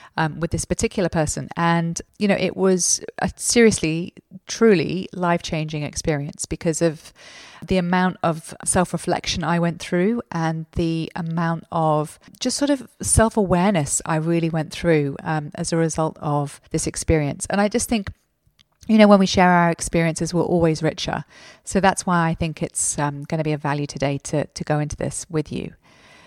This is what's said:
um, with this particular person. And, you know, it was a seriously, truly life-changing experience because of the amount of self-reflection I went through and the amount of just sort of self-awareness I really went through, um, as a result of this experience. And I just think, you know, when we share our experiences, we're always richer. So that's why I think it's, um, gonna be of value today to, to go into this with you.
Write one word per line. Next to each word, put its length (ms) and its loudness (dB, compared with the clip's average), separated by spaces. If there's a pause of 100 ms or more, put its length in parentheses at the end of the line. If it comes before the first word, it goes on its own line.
(160)
um, 240 -2
with 120 -2
this 120 -4
particular 460 -2
person. 480 -2
And, 440 0 (180)
you 100 2
know, 100 4
it 160 -2
was 480 2 (140)
a 180 -2
seriously, 800 2 (340)
truly 640 2
life-changing 720 -2
experience 640 -6
because 360 -4
of 300 0 (540)
the 120 0
amount 460 2
of 300 -2 (120)
self-reflection 760 -2
I 160 0
went 220 0
through 420 0 (120)
and 400 -2
the 420 -2
amount 560 -4
of 480 0 (220)
just 160 -2
sort 120 0
of 160 0 (160)
self-awareness 1040 2
I 120 0
really 320 0
went 240 -4
through, 500 2
um, 320 -4
as 160 -6
a 60 0
result 420 0
of 400 -4 (120)
this 160 -2
experience. 640 -2
And 120 0
I 80 2
just 180 -2
think, 240 -4 (760)
you 100 6
know, 100 10
when 100 8
we 80 4
share 240 4
our 220 4
experiences, 600 -2
we're 100 0
always 400 2
richer. 400 -4 (400)
So 160 -2
that's 260 2
why 220 2
I 60 0
think 280 -6
it's, 380 -4
um, 240 -2
gonna 200 -4
be 100 0
of 80 -4
value 260 -2
today 360 -2
to, 220 -2
to 200 -12
go 140 0
into 180 -4
this 320 -6
with 200 -4
you. 240 -8 (540)